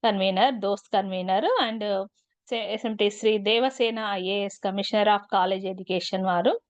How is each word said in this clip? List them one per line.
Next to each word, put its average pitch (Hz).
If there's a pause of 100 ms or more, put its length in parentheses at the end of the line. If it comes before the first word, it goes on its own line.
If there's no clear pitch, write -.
కన్వీనర్, 196 (100)
దోస్త్ 202
కన్వీనర్ 190 (200)
and 220 (680)
సే-, 226 (100)
ఎస్ఎంటీ 214 (120)
శ్రీ 220 (140)
దేవసేన 233 (220)
ఐఏఎస్ 202
commissioner 202 (100)
of 202 (140)
college 196
education 185 (100)
వారు 180 (160)